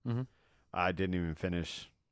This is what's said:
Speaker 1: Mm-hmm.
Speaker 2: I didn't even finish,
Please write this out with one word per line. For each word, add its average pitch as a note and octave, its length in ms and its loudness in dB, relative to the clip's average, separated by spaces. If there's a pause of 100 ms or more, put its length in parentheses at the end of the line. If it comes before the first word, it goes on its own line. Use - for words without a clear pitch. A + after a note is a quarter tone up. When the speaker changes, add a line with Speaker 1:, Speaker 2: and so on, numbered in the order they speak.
Speaker 1:
Mm-hmm. A#2+ 140 0 (500)
Speaker 2:
I F2+ 200 2
didn't F2+ 220 2
even E2+ 200 2
finish, F2 560 -2 (220)